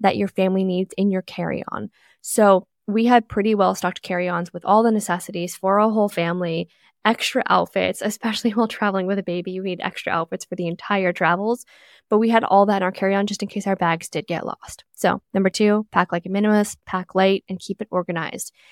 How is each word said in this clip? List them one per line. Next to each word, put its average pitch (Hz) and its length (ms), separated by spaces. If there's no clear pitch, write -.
that 196 160
your 202 120
family 190 360
needs 185 320
in 196 140
your 185 120
carry-on. - 680
So 196 460
we 226 200
had 240 220
pretty 214 260
well 190 200
stocked - 280
carry-ons 175 500
with - 120
all 214 180
the 233 80
necessities 180 640
for 196 240
a 214 100
whole 214 200
family, 170 600
extra 226 440
outfits, 185 540
especially 214 480
while 220 180
traveling 196 380
with 196 120
a 190 40
baby, 180 300
you 185 100
need 185 180
extra - 320
outfits 170 320
for 180 120
the 175 100
entire 180 460
travels. 190 520
But 214 80
we 226 120
had 226 140
all 196 220
that 202 120
in 185 40
our 185 100
carry-on 196 340
just 208 160
in 202 60
case - 180
our 196 100
bags 165 320
did - 180
get - 200
lost. - 380
So - 280
number 190 180
two, 214 420
pack 180 200
like 170 140
a 185 40
minimalist, 208 540
pack 185 300
light, 190 340
and 190 120
keep - 200
it 214 100
organized. 175 600